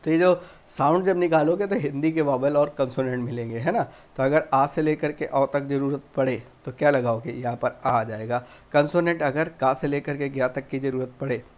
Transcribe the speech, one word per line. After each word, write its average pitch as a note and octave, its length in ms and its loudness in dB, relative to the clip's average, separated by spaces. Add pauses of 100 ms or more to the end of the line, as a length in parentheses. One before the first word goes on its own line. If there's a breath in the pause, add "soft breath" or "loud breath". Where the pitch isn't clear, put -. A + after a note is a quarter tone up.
तो D#3 80 0
ये E3 80 4
जो F3 220 4 (260 loud breath)
साउंड E3 380 2
जब F#3 120 2
निकालोगे F3 500 2
तो G3 80 -2
हिंदी D3 360 0
के D#3+ 100 0
वॉवेल C#3+ 360 2
और D3 200 0
कंसोनेंट B2+ 460 -2
मिलेंगे, A#2+ 340 -6
है C3 140 -2
ना? A#3+ 120 0
तो - 400 -8
अगर D3+ 300 2
आ C3+ 140 4
से D#3+ 140 -4
लेकर D3+ 300 0
के D3 140 -6
औ C#3 200 2
तक C#3 180 -2
ज़रूरत C#3 380 -2 (140)
पड़े C3 280 0 (220)
तो C3 60 -10
क्या D3 180 2
लगाओगे? A#2+ 420 0
यहाँ B2 240 -6
पर A#2+ 300 -4
आ B2 180 2
जाएगा। A2+ 400 -6 (300 loud breath)
कंसोनेंट E3 480 2
अगर D3+ 280 0
का D#3+ 240 2
से D3 140 -4
लेकर C#3+ 300 -4
के C#3 120 -4
ज्ञा C3+ 180 0
तक C3+ 200 -4
की C3+ 120 -6
ज़रूरत B2+ 320 -4 (100)
पड़े B2+ 220 -4 (140)